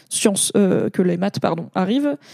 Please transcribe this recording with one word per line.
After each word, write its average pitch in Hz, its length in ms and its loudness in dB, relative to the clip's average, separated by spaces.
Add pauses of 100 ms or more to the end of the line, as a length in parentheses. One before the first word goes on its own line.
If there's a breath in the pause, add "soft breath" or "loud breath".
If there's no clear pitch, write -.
sciences, - 480 0
euh, 190 320 2
que 196 120 0
les 175 140 2
maths, 190 240 -4
pardon, 165 340 -2
arrivent. 277 440 0 (160 loud breath)